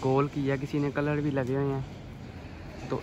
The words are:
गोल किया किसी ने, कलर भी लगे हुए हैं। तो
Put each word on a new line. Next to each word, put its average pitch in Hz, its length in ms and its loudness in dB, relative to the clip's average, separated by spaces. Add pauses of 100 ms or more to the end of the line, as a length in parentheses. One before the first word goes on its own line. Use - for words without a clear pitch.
गोल 135 280 4
किया 139 300 2
किसी 143 220 -2
ने, 143 120 2
कलर 147 300 2
भी 147 100 2
लगे 135 240 2
हुए 139 180 2
हैं। - 1160 -10
तो 131 140 -2